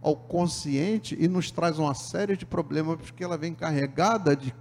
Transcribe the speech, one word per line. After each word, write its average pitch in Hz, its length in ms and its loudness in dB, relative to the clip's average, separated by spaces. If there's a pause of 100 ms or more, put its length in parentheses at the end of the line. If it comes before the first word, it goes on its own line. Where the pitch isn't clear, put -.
ao 151 140 2
consciente 175 1000 0
e 170 100 4
nos 185 220 0
traz 165 280 0
uma 147 160 2
série 196 420 -2
de - 80 -12
problemas, 160 520 -2
porque - 260 -12
ela 175 160 -4
vem 165 160 -4
carregada 151 800 2
de 135 240 -6